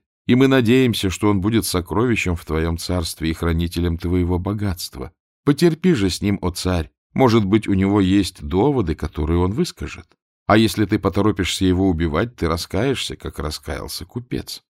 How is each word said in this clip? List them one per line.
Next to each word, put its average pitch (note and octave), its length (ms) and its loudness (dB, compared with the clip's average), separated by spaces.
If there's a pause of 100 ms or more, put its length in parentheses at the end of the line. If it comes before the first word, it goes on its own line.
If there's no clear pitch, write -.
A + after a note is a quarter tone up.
(260)
и A#2 80 2
мы C3+ 140 6
надеемся, B2 640 2
что G#2 180 0
он G2+ 120 0
будет G#2+ 240 0
сокровищем F#2+ 680 -2
в - 100 -10
твоём E2 320 -2
царстве E2+ 520 -4
и E2 40 -2
хранителем E2+ 640 -2
твоего F2+ 420 -2
богатства. G2 720 -6 (320)
Потерпи D#3+ 500 2
же G2 160 2
с - 120 -4
ним, G2+ 200 0
о F2 100 -2
царь, F2 400 -2 (220)
может A#2 320 4
быть, G#2+ 240 2
у G2 40 0
него G2 280 2
есть F#2+ 420 2
доводы, F#2+ 520 0
которые D#2 440 -2
он F#2 140 0
выскажет. - 520 -6 (400)
А G#2 120 4
если G#2+ 280 2
ты G2 140 0
поторопишься G2 680 0
его F#2 240 4
убивать, E2+ 460 -2
ты F2 120 -2
раскаешься, G2 680 -4
как - 240 -12
раскаялся D2 680 -10
купец". - 560 -10 (100)